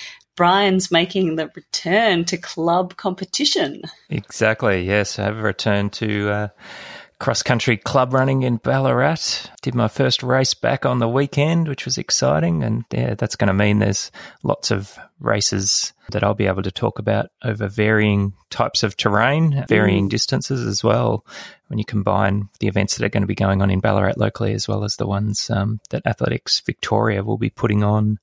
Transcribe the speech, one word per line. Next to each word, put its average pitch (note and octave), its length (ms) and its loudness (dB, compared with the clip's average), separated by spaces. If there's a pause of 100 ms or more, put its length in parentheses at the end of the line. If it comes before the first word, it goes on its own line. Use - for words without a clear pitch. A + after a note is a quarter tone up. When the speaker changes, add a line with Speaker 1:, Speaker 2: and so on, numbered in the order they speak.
(360)
Speaker 1:
Brian's F#3+ 560 4
making F3 420 2
the D#3+ 220 -4
return F3+ 680 0
to E3+ 100 -2
club E3+ 600 -2
competition. F#3 840 -2 (260)
Speaker 2:
Exactly, G#2+ 760 0
yes. G2 340 0
I G2+ 60 -2
have G#2+ 140 -2
returned G2+ 560 0
to, G#2 360 -2
uh, G#2 180 -2 (720)
cross-country A#2 560 0
club B2+ 360 0
running C3+ 300 2
in B2 140 2
Ballarat. C3+ 880 0 (160)
Did A#2 120 -4
my A#2 140 2
first C3 340 0
race C3 300 2
back B2+ 320 0
on B2+ 140 2
the A#2 100 2
weekend, C#3+ 600 2
which C3+ 160 -6
was B2+ 120 -4
exciting. - 680 0
And, A2+ 260 -2
yeah, A#2+ 240 -2
that's G#2+ 220 -4
gonna G2+ 180 2
mean G#2 240 4
there's - 320 0 (320)
lots - 300 -2
of G2+ 260 -4 (220)
races G2+ 720 -2 (180)
that G2+ 140 -2
I'll G#2 100 2
be G2+ 140 0
able F#2+ 160 -2
to G2 80 -4
talk - 260 -4
about G#2 300 -2 (160)
over G#2 240 -4
varying G#2 680 2 (160)
types - 320 -2
of G2+ 140 -2
terrain, C3+ 720 2
varying G#2 380 4
Speaker 1:
Mm. G2 40 -4
Speaker 2:
distances B2+ 560 -2
as G2+ 180 -2
well, A2 400 2 (440)
when A2 100 -4
you G#2+ 60 -2
combine G2+ 640 0 (100)
the A2+ 80 -2
events G2+ 300 0
that A2+ 100 -2
are - 20 -2
gonna G2+ 180 0
be G2 80 -4
going G2 280 2
on G2 80 4
in F#2+ 100 2
Ballarat G2 360 2
locally G#2+ 360 -2
as G#2 160 -4
well G#2 160 -2
as G#2 120 -4
the G#2+ 100 -2
ones, G2+ 440 -2
um, G#2+ 300 -2 (100)
that - 140 -4
Athletics - 600 -2
Victoria G#2+ 560 0
will G#2+ 160 -2
be A2 100 -2
putting G#2 360 0
on G#2+ 380 2